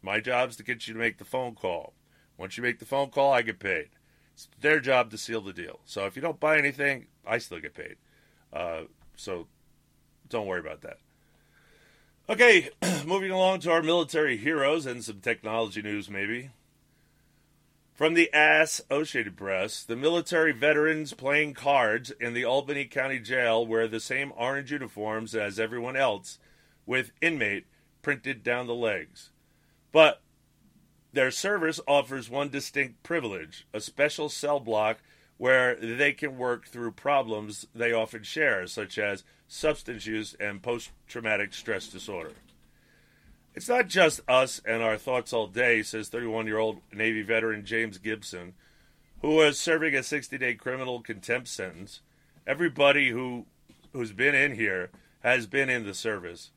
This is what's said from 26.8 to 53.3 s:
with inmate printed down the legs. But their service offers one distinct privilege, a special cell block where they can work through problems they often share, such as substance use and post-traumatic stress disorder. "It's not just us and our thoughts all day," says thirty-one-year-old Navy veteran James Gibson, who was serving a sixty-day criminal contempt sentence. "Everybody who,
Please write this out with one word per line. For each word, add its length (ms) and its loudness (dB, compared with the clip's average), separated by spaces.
with 240 -2
inmate 460 0
printed 400 -4
down 240 -2
the 80 -4
legs. 560 -4
But 320 8
their 160 4
service 580 -2
offers 420 0
one 200 -4
distinct 540 -6
privilege, 680 -6
a 80 -6
special 480 -2
cell 300 -2
block 400 0
where 380 4
they 380 0
can 240 -6
work 300 -2
through 260 -8
problems 840 -2
they 160 0
often 320 -2
share, 420 0
such 320 -8
as 260 -2
substance 580 -4
use 340 -6
and 240 -8
post-traumatic 880 -4
stress 340 -6
disorder. 440 -10
"It's 140 -12
not 200 2
just 380 4
us 380 4
and 180 0
our 160 2
thoughts 360 -4
all 140 0
day," 360 2
says 240 -8
thirty-one-year-old 760 -2
Navy 300 0
veteran 420 0
James 320 -2
Gibson, 560 -10
who 140 2
was 240 6
serving 340 2
a 100 0
sixty-day 500 -4
criminal 480 -6
contempt 480 -6
sentence. 500 -12
"Everybody 600 4
who, 380 -6